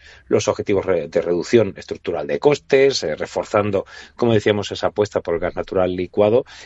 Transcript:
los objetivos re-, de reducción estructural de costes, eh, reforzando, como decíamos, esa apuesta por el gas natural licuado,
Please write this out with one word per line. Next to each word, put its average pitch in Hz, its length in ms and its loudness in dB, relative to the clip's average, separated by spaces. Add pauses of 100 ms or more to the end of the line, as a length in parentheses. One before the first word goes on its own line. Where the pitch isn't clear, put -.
(280)
los 110 200 0
objetivos 95 380 -2
re-, 82 220 0
de 82 120 0
reducción 87 560 2
estructural 78 500 -8
de 73 120 -2
costes, 139 640 2
eh, 78 120 -4
reforzando, 98 680 -2 (320)
como 117 160 2
decíamos, 104 400 0
esa 92 220 -4
apuesta 101 280 -2
por 85 120 -4
el 82 60 -2
gas 87 160 -6
natural 90 400 -2
licuado, 104 480 0 (220)